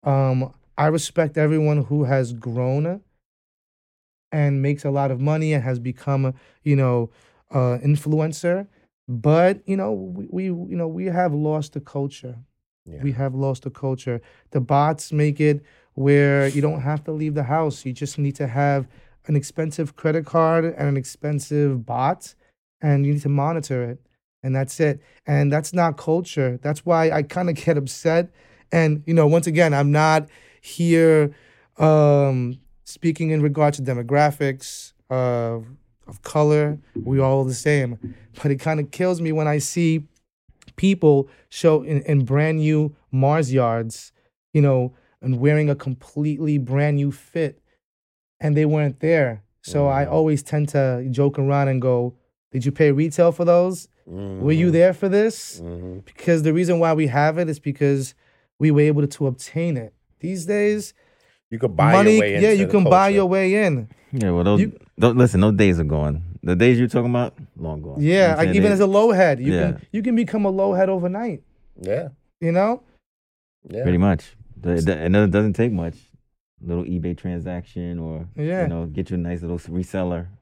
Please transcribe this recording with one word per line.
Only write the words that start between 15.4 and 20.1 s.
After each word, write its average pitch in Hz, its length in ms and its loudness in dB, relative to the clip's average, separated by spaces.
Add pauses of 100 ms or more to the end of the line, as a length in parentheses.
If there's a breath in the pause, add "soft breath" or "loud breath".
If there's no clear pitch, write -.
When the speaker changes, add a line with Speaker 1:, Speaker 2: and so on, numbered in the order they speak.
Speaker 1:
it 147 220 2 (320 soft breath)
where 139 540 2
you 139 140 -2
don't 147 180 -2
have 147 240 -4
to 160 80 -8
leave 151 220 -4
the 147 80 -2
house. 151 420 -2
You 131 80 -8
just 139 260 -10
need 143 180 -2
to 143 100 -4
have 139 420 0 (380 soft breath)
an 147 100 0
expensive 151 600 -6
credit 156 280 -2